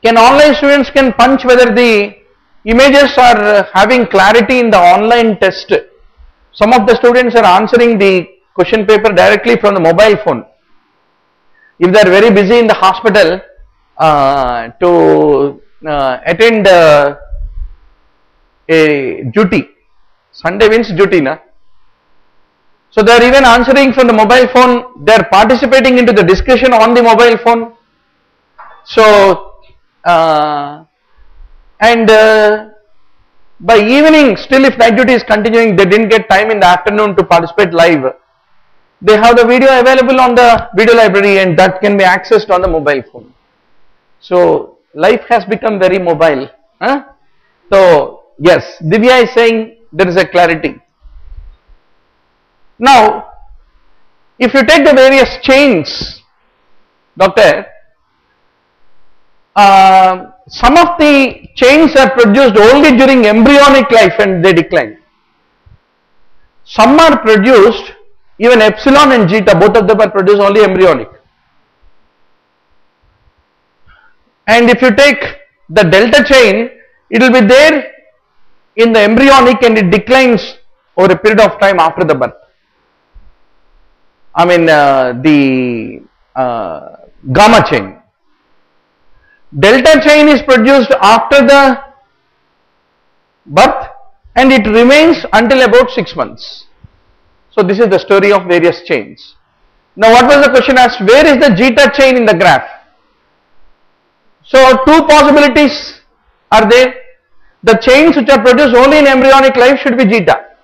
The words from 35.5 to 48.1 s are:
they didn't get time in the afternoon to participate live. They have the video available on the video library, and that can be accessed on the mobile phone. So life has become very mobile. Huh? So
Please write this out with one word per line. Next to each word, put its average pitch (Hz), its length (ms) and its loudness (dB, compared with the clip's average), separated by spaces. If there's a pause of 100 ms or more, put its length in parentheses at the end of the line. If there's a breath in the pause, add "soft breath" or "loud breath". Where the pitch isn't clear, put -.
they 196 80 2
didn't 208 240 0
get 214 200 -2
time 208 220 -2
in 214 80 -4
the 190 80 0
afternoon 202 480 -2
to 180 80 -2
participate 170 500 -2
live. 165 420 -2 (840)
They 214 160 0
have 233 200 2
the 240 80 4
video 254 340 2
available 254 420 0
on 247 140 0
the 233 400 0
video 220 220 2
library, 202 420 0
and 185 180 -2
that 185 240 0
can 202 160 -2
be 196 60 -2
accessed 190 480 -2
on 180 120 0
the 185 60 -4
mobile 147 340 -4 (100)
phone. 117 200 -20 (840)
So 170 600 -4 (140)
life 196 360 -4
has 220 160 -2
become 214 340 -6
very 185 220 -2
mobile. 156 500 -4 (300)
Huh? 262 240 -6 (680)
So 175 520 0 (160)